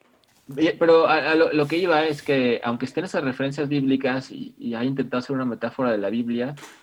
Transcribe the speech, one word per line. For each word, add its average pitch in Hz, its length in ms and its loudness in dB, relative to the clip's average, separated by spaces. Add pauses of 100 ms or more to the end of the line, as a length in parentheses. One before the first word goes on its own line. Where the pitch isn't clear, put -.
(560)
Oye, 160 240 0
pero 165 280 6
a, 151 240 2
a 160 40 4
lo, 160 180 4
lo 147 140 2
que 160 100 -2
iba 165 280 4
es 147 160 -2
que, 127 420 2
aunque 120 220 -4
estén 160 200 -4
esas 180 180 -4
referencias 139 460 -2
bíblicas 135 600 0
y, - 280 -12
y 117 160 -6
ha 117 80 -4
intentado 127 360 -2
hacer 135 160 -6
una 131 100 -2
metáfora 117 460 -2
de 107 60 0
la 101 140 -2
Biblia, 120 440 -4 (280)